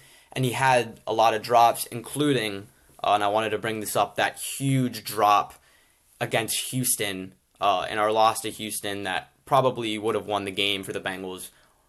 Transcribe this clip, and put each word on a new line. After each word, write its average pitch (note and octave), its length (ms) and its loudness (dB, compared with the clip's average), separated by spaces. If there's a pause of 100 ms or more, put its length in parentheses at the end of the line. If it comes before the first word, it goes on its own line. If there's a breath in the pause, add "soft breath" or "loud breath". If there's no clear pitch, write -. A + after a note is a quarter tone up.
(320 loud breath)
And C3 120 -2
he A#2+ 80 0
had B2 540 2
a A2 80 -4
lot A2 200 4
of G#2+ 80 -4
drops, A#2 440 4
including, A#2 800 -2 (360 soft breath)
uh, G2 120 2
and G#2 100 2
I G2+ 40 2
wanted G#2+ 220 2
to G#2 80 -2
bring A2 220 -4
this G#2 160 -6
up, G#2 200 0
that G2+ 220 0 (200)
huge C3 440 0
drop G#2 520 2 (680 soft breath)
against A#2 500 -2
Houston, G#2 640 -4 (260)
uh, - 300 2
in G#2+ 80 -4
our G#2+ 140 2
loss A2 300 4
to A2 80 -6
Houston G2+ 540 -8
that F#2 260 -6 (160)
probably A#2+ 500 0
would G#2+ 180 -2
have F#2+ 120 -4
won G2+ 180 -2
the G2 60 -4
game G2 320 -2
for F#2+ 100 -10
the F#2+ 80 -6
Bengals. F#2 480 -8 (400 soft breath)